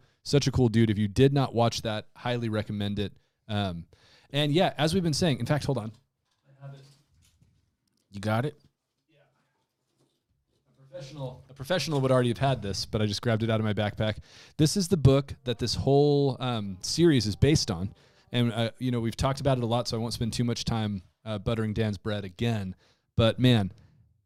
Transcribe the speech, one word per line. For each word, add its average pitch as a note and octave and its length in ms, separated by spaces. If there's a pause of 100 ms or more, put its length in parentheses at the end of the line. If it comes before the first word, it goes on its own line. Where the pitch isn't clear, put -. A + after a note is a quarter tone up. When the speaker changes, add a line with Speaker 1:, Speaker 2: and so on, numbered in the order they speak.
(220)
Speaker 1:
such - 240
a C3 60
cool B2+ 160
dude. A2 220
If G2+ 80
you G#2+ 100
did B2+ 260
not B2 200
watch A#2 280
that, G#2+ 240 (100)
highly B2 320
recommend G#2 500
it. G2 140 (360)
Um, G2 360 (460)
and D3 220
yeah, E3 260
as D#3 160
we've F#3+ 80
been E3 100
saying, C#3 280
in A#2 60
fact, D3 200
hold C3+ 120
on. G#2+ 140 (560)
I C3+ 180
have C#3 80
it. C3+ 60 (1300)
Speaker 2:
You G2 80
got A2 260
it? - 120 (540)
Speaker 1:
Yeah. C#3+ 60 (1500)
A C3+ 200
professional, C3+ 640
a - 40
professional D#3+ 460
would C3 100
already B2+ 200
have G#2+ 80
had G#2+ 240
this, G2 240
but G#2+ 160
I G#2+ 40
just G2+ 160
grabbed A2+ 200
it A2+ 80
out A2 100
of A2 40
my G#2+ 100
backpack. G#2+ 440 (380)
This D3+ 200
is F#3+ 120
the G3 80
book C#3 380 (100)
that A#2+ 140
this B2 160
whole, C#3+ 680
um, G#2+ 420
series C#3+ 440
is F#2+ 100
based C#3 340
on. F#2 220 (400)
And, A#2+ 200
uh, A2+ 260
you B2+ 120
know, A#2+ 100
we've A2+ 160
talked C3+ 240
about C3 180
it A#2+ 60
a - 20
lot, A#2 220
so A#2 80
I A2 40
won't A#2 140
spend A2+ 180
too B2 120
much A#2 200
time, G#2+ 380 (220)
uh, A2 140
buttering A2 360
Dan's G#2+ 240
bread G#2 260
again. G2 500 (420)
But A2+ 220
man, A#2 340 (540)